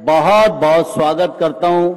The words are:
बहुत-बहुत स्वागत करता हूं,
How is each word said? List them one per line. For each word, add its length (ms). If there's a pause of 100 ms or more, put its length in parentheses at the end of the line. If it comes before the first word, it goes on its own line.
बहुत-बहुत 920
स्वागत 460
करता 280
हूं, 280